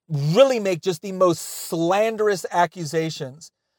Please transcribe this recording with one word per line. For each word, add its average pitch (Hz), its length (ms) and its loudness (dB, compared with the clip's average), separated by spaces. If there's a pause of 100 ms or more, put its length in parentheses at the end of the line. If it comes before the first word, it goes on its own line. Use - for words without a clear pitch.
really 180 520 4
make 190 220 -2
just 185 180 -4
the 196 120 -10
most 185 280 2
slanderous 202 1080 -2
accusations 160 1000 -4 (280)